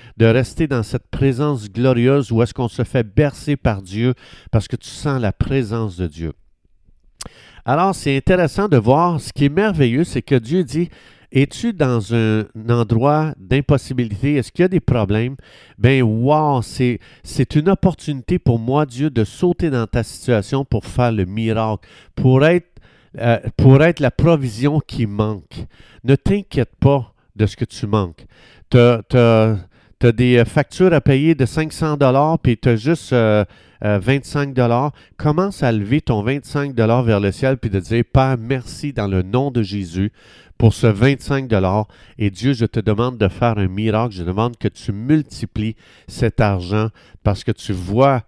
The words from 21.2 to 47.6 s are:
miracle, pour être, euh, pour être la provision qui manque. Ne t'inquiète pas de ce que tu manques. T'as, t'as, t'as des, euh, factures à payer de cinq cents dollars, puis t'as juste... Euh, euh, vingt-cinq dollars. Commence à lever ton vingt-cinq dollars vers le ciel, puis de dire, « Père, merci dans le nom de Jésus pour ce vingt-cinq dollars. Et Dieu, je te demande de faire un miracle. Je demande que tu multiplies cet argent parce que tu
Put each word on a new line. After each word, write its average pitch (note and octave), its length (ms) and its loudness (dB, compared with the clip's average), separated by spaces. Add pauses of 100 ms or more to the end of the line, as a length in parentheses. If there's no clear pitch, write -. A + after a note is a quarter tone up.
miracle, A2 640 -4 (260)
pour C3 300 4
être, F3 240 2 (480)
euh, A#2 220 2 (180)
pour C3+ 260 8
être D3+ 160 2
la C3 120 2
provision C#3+ 680 0
qui - 280 -4
manque. G#2 580 -6 (380)
Ne C3 120 4
t'inquiète - 640 -2
pas C#3 340 2 (220)
de G#2 120 2
ce - 100 -6
que A2 80 -6
tu - 220 -8
manques. G2+ 400 -2 (420)
T'as, A#2+ 320 6
t'as, A2 560 4 (400)
t'as A#2+ 140 4
des, B2 260 2
euh, A#2 80 4
factures E3+ 480 0
à D3 80 2
payer C#3+ 320 2
de C3 140 0
cinq D#3 260 -6
cents D3+ 240 -2
dollars, C#3 420 2
puis A#2+ 180 0
t'as A#2+ 180 0
juste... C3+ 360 -2
Euh, G#2+ 320 2 (400)
euh, G#2 160 0
vingt-cinq C#3 540 -2
dollars. B2 400 0 (240)
Commence F#3 440 -2
à B2 120 0
lever A2 260 -2
ton G#2+ 240 -2
vingt-cinq C#3+ 500 -4
dollars A#2 300 2
vers G#2+ 160 2
le G2+ 140 -2
ciel, C3+ 240 -2
puis A2+ 120 -6
de G2 120 -2
dire, « A2+ 220 -2 (100)
Père, C3 260 2
merci B2 540 -8
dans G#2 140 -4
le F#2+ 140 0
nom B2 300 -2
de A#2+ 100 -2
Jésus F#2+ 520 -6 (440)
pour A2+ 160 4
ce - 140 2
vingt-cinq C3 640 0
dollars. G2+ 360 0 (320)
Et G#2 120 -2
Dieu, A#2 240 -2
je A2+ 120 -2
te A2+ 140 -4
demande A2+ 380 -2
de G#2 100 2
faire A2+ 300 -2
un G2 100 0
miracle. G#2+ 480 -2
Je F2+ 80 -8
demande G#2+ 340 -2
que G#2+ 120 -4
tu - 240 -10
multiplies A2+ 800 -4 (320)
cet - 320 -2
argent G2+ 480 0 (360)
parce G2+ 200 -2
que A2+ 80 -4
tu - 220 -6